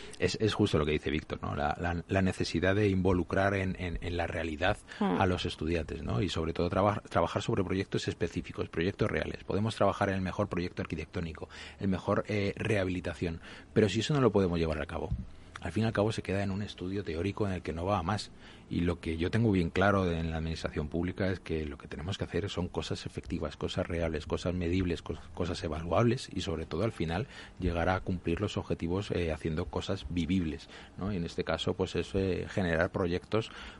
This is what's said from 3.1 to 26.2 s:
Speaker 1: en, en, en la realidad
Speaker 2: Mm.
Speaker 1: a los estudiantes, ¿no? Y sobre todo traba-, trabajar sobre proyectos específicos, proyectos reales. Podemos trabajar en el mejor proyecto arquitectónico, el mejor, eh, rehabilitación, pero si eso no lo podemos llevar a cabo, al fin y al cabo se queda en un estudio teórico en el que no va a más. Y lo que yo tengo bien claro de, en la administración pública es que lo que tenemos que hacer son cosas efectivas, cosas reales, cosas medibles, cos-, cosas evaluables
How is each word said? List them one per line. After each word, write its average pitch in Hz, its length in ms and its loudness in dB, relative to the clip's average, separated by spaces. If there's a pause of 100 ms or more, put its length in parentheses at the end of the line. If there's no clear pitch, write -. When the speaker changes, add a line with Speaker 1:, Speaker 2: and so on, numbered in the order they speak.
Speaker 1:
en, 95 260 0
en, 85 220 -4
en 90 160 -4
la 85 100 0
realidad 82 500 0 (220)
Speaker 2:
Mm. 190 200 2
Speaker 1:
a 98 60 6
los 90 200 2
estudiantes, 80 580 -2
¿no? 113 180 0
Y 95 80 0
sobre 80 240 -2
todo 87 160 2
traba-, 98 400 2
trabajar 87 320 2
sobre 104 220 0
proyectos 95 440 0
específicos, 87 600 -4
proyectos 95 420 0
reales. 78 320 -2
Podemos 101 320 0
trabajar 98 340 4
en 95 60 0
el 95 60 -2
mejor 92 260 0
proyecto 87 340 -2
arquitectónico, 82 680 -6 (300)
el 101 100 -2
mejor, 95 380 2
eh, 101 280 0
rehabilitación, 90 840 -2 (320)
pero 107 160 6
si 104 100 2
eso 151 140 0
no 143 80 4
lo 117 100 8
podemos 92 280 4
llevar 78 220 0
a 71 40 -4
cabo, 78 240 -6 (520)
al 95 100 -6
fin 110 120 0
y 113 40 2
al 104 60 0
cabo 107 180 2
se 104 100 -4
queda 98 220 -2
en 98 80 -2
un 98 100 -4
estudio 95 420 -6
teórico 92 440 -2
en 95 60 0
el 87 80 -4
que 80 120 -6
no 85 120 -4
va 101 140 2
a 80 40 -2
más. 98 280 -2 (360)
Y 85 140 0
lo 87 180 2
que 82 180 -2
yo 85 120 2
tengo 110 220 4
bien 90 180 4
claro 98 360 4
de, 85 140 2
en 82 120 -2
la 80 60 -2
administración 80 500 -2
pública 87 420 0
es 92 100 -2
que 80 280 -4
lo 69 100 -8
que - 100 -18
tenemos 82 300 -6
que 92 60 -4
hacer 87 260 -2
son 87 180 -2
cosas - 380 -4
efectivas, - 520 -6
cosas 90 300 -2
reales, 82 380 -2
cosas 87 300 -2
medibles, 90 480 0
cos-, - 160 -6 (160)
cosas 87 280 -2
evaluables 87 680 2